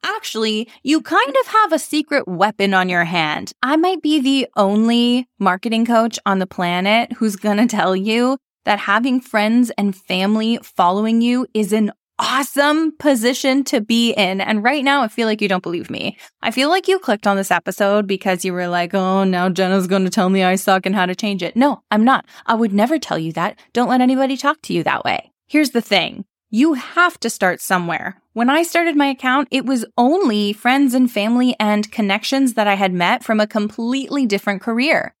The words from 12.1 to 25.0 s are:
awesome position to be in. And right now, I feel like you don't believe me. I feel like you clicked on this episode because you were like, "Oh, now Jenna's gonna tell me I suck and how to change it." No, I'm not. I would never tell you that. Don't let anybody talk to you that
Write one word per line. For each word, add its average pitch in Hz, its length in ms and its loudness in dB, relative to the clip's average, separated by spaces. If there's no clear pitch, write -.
awesome 285 800 0
position 262 680 0
to 254 160 0
be 233 300 0
in. 190 280 0
And 208 240 -2
right 262 200 0
now, 277 180 2
I 226 60 -2
feel 226 200 -2
like 214 140 -2
you 202 80 0
don't 196 140 -2
believe 175 260 -8
me. - 260 -8
I 226 80 -2
feel 262 180 0
like 370 180 0
you 381 120 2
clicked 214 280 -2
on 202 80 2
this 196 160 -2
episode 202 540 0
because 190 400 -2
you 185 80 -2
were 180 140 -4
like, 175 260 -2
"Oh, 190 300 2
now 185 260 0
Jenna's 185 380 0
gonna 185 240 0
tell 185 180 0
me 190 140 2
I 185 120 2
suck 190 300 0
and 190 100 -2
how 185 120 0
to 180 80 -4
change 202 260 -4
it." 175 160 -6
No, 269 320 2
I'm 214 160 2
not. 254 180 4
I - 80 0
would 220 180 0
never 240 280 2
tell - 180 -4
you 160 160 -4
that. 170 260 -4
Don't 240 160 0
let 254 100 2
anybody 262 380 2
talk 285 260 -2
to 196 100 -8
you 170 100 0
that 139 200 -2